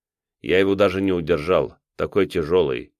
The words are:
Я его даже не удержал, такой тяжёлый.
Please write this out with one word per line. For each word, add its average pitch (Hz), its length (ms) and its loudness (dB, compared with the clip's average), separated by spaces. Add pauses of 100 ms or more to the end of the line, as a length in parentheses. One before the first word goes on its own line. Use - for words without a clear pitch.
(420)
Я 92 180 0
его 98 160 2
даже 98 260 0
не 98 100 0
удержал, 80 640 -2 (180)
такой 90 320 -2
тяжёлый. 76 720 -2